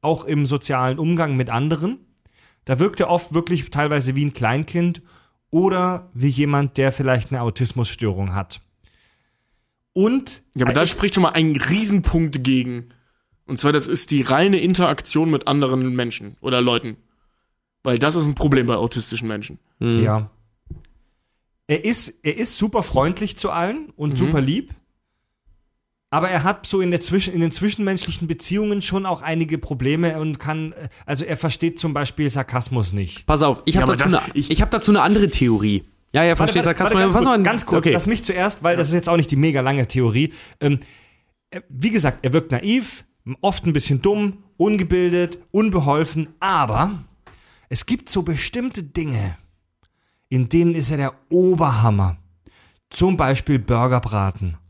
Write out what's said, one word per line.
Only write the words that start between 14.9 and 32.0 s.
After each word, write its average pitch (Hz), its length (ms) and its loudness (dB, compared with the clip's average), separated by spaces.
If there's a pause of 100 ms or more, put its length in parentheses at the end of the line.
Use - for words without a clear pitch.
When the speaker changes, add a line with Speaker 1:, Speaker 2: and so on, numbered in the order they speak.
Speaker 2:
mit - 160 -2
anderen 131 480 0
Menschen 117 460 -6
oder 123 200 0
Leuten. 120 360 -2 (840)
Weil 123 140 0
das 147 180 2
ist 160 100 0
ein 147 100 0
Problem 135 320 2
bei 120 80 0
autistischen 113 520 -4
Menschen. 107 320 -10 (200)
Speaker 3:
Mhm. 117 240 0
Speaker 1:
Ja. 107 260 0 (1400)
Er 151 180 0
ist, - 280 -2 (100)
er 156 140 -2
ist 233 200 -4
super 214 260 0
freundlich 175 540 -2
zu 202 140 -4
allen 220 440 -4
und 147 160 -4
Speaker 2:
Mhm. 131 60 -2
Speaker 1:
super 151 240 2
lieb. 175 320 -2 (1400)
Aber 160 180 0
er 165 140 0
hat 196 220 -2
so 190 160 0
in 180 80 0
der 175 120 0
Zwischen-, 185 340 -2
in 165 60 0
den 165 100 0
zwischenmenschlichen 190 760 -4
Beziehungen 202 540 -4
schon 196 240 -4
auch 180 160 -4
einige 160 380 -4
Probleme 156 600 -2
und 156 200 -6
kann, 156 340 -6
äh, - 160 -14 (160)
also 143 180 -4
er 156 140 -6
versteht 165 400 -4
zum 160 160 -2
Beispiel 143 380 -4